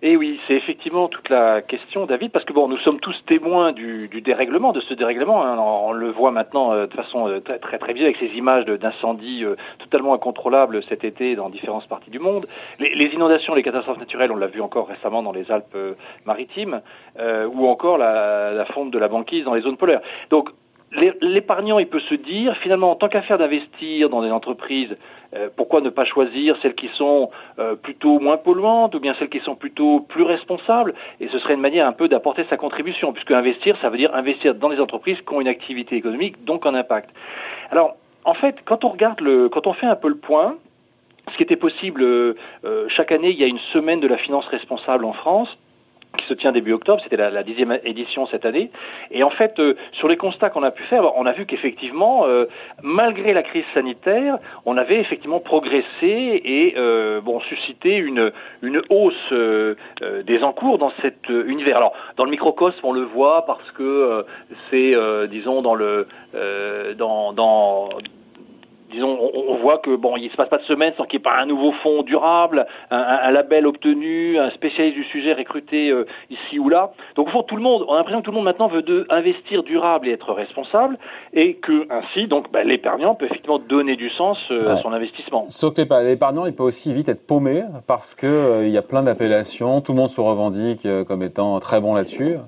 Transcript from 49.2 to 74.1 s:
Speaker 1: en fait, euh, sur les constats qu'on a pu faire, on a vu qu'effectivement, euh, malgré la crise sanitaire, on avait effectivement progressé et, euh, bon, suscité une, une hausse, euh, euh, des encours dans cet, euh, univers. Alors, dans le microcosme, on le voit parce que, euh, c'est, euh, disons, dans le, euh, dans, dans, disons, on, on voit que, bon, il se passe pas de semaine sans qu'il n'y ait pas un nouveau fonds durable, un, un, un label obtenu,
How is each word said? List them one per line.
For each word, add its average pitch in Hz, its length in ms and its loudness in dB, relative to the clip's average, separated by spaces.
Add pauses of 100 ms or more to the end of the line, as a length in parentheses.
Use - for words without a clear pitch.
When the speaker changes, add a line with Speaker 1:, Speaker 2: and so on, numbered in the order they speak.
Speaker 1:
en 143 60 4
fait, 220 280 0
euh, 147 160 4 (200)
sur - 120 -2
les 170 100 4
constats 196 320 -2
qu'on 151 140 -2
a 135 80 2
pu - 140 -14
faire, 208 320 4
on 127 100 0
a 123 60 2
vu 196 120 -6
qu'effectivement, 151 800 0
euh, 123 200 4 (400)
malgré 196 500 0
la 170 80 2
crise 165 220 -6 (100)
sanitaire, 196 640 0 (260)
on 123 120 0
avait 127 240 2
effectivement 160 400 -4
progressé 139 420 2 (600)
et, 143 320 2
euh, 110 440 0
bon, 117 200 -4
suscité - 560 -2
une, 127 340 0 (320)
une 139 180 -2 (100)
hausse, 196 240 6 (180)
euh, 110 420 2 (280)
euh, 98 200 -6
des 117 220 2
encours 208 340 0
dans 139 140 0 (100)
cet, - 280 -4
euh, 120 180 0
univers. 139 300 2
Alors, 120 160 4 (220)
dans 131 80 2
le 139 60 -2
microcosme, 160 540 0
on 127 80 0
le 127 100 0
voit 139 420 4
parce 139 280 -6
que, 135 100 -8
euh, 135 400 2 (480)
c'est, 131 240 4
euh, 107 320 2
disons, 110 360 -2
dans 120 120 4
le, 104 320 0 (300)
euh, 101 580 -6
dans, 107 380 -2
dans, 196 560 4 (1000)
disons, 127 300 -2
on, 131 340 -2
on - 20 -2
voit 135 220 4
que, 139 180 0
bon, 120 200 0
il 117 140 -8
se - 60 -12
passe 135 120 2
pas 147 100 2
de - 60 -6
semaine 156 320 2
sans 151 80 -6
qu'il 139 140 -6
n'y 110 40 -6
ait - 20 -20
pas 127 160 4
un 135 60 0
nouveau 143 260 2 (100)
fonds 151 220 2
durable, 160 600 4 (280)
un, 123 40 0
un, 127 280 2
un 131 80 4
label 147 340 4
obtenu, 160 720 0